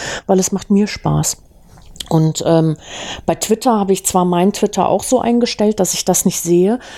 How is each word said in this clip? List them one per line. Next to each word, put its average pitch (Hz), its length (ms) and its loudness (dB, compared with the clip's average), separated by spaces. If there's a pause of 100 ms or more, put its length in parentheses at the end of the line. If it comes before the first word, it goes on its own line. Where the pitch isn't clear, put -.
(280)
weil 190 120 2
es 185 140 0
macht - 180 -6
mir 202 160 4
Spaß. 151 520 -4 (720)
Und, 160 360 0
ähm, 160 300 2 (480)
bei 226 100 0
Twitter 226 440 0
habe 196 160 2
ich 190 100 -4
zwar 180 220 2
mein 180 260 2
Twitter 208 380 0
auch 196 120 0
so - 180 0
eingestellt, 233 600 0
dass 180 140 0
ich - 100 -6
das 180 220 0
nicht 180 120 0
sehe, 180 400 2 (200)